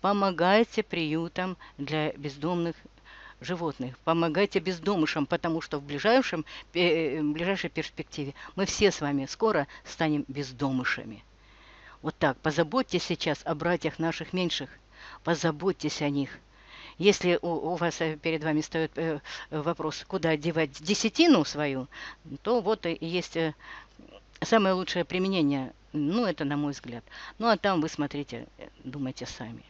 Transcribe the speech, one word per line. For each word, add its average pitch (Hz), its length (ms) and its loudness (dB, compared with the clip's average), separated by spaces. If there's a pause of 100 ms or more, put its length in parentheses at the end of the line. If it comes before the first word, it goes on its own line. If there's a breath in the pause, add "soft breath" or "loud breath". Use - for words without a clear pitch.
Помогайте 196 800 4
приютам 170 720 -2 (220 loud breath)
для 151 360 -2
бездомных 156 640 -2 (640 loud breath)
животных. 135 640 -6
Помогайте 170 540 2
бездомышам, 165 640 0
потому 165 340 0
что - 180 -6
в 139 60 -6
ближайшем, 160 640 2 (280 loud breath)
э, 160 460 2
в 151 140 2
ближайшей 175 360 -2
перспективе - 640 -6 (220 loud breath)
мы 190 100 0
все 196 260 4
с - 100 -4
вами 143 240 0
скоро 190 420 2 (160 loud breath)
станем 151 460 0
бездомышами. 127 920 -4 (800 loud breath)
Вот 156 160 -4
так. 143 200 2
Позаботьтесь 165 680 0
сейчас - 400 -2
о 165 100 -2
братьях 160 460 -2
наших 160 320 -2
меньших. 175 380 -2 (560 loud breath)
Позаботьтесь 160 760 0
о 147 80 2
них. 143 300 -2 (580 loud breath)
Если 180 440 4
у, 170 80 -4
у 165 260 -2
вас, 165 240 0
э, 156 160 0
перед 160 260 -2
вами 156 200 2
встаёт, 160 340 -2
э, 156 240 -2 (320 loud breath)
вопрос, 156 560 -2
куда 165 300 0
девать 156 440 0
десятину 208 640 6
свою, 139 440 -2 (540 loud breath)
то 233 200 2
вот 202 240 0
и 165 160 0
есть, 165 340 -2
э, 160 180 2 (880 loud breath)
самое 202 320 4
лучшее 180 300 -2
применение. 165 680 0 (180)
Ну, 165 340 0
это 165 200 -2
на 143 100 -2
мой 147 160 -2
взгляд. 120 320 -10 (340 loud breath)
Ну, 226 100 0
а 214 100 4
там 190 240 2
вы 156 80 0
смотрите, 143 580 -6 (100)
э, - 120 -16 (160)
думайте 127 400 -6
сами. 113 440 -12